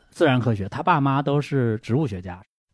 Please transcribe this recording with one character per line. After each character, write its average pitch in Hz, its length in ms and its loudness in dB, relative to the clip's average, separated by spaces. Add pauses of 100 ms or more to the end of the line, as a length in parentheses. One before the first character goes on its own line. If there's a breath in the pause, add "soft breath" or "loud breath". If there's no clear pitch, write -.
(100)
自 - 140 0
然 127 160 4
科 117 120 0
学， 98 160 -4
他 - 140 -8
爸 170 180 2
妈 139 220 2
都 143 180 0
是 123 380 0
植 110 160 -4
物 156 100 2
学 104 160 -6
家。 90 220 -12 (320)